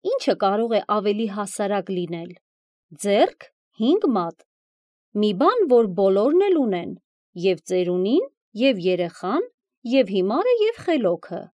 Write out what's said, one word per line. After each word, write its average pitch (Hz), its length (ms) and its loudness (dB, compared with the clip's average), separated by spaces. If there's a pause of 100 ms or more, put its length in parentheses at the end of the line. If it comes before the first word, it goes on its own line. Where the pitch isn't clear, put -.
Ինչը 381 320 -2
կարող 214 380 0
է 202 140 2
ավելի 208 420 0
հասարակ 196 640 -4
լինել։ 175 400 -8 (640)
Ձեռք, 202 520 0 (320)
հինգ 311 300 2
մատ։ 175 340 -4 (720)
Մի 208 200 0
բան, 381 320 2
որ 233 280 4
բոլորն 208 520 2
էլ 349 140 2
ունեն, 185 320 -2 (440)
և 180 260 0
ծերունին, 185 680 0 (200)
և 240 300 0
երեխան, 185 680 -2 (400)
և 240 260 2
հիմարը, 226 440 0
և 440 260 -2
խելոքը։ 190 600 -2 (180)